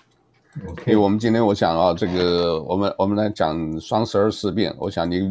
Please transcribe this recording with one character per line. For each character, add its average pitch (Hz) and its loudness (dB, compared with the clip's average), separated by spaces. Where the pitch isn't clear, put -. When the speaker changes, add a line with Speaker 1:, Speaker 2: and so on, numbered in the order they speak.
Speaker 1:
OK。 - -6
Speaker 2:
因 110 6
为 - -
我 101 6
们 104 2
今 113 0
天， 113 4
我 101 4
想 82 2
啊， 90 4
这 87 -2
个 87 0
我 73 -2
们， 98 0
我 95 2
们 101 0
来 107 0
讲 80 -2
双 110 -2
十 110 -4
二 101 4
事 101 -4
变， 90 -2
我 80 -6
想 85 -2
你， 92 0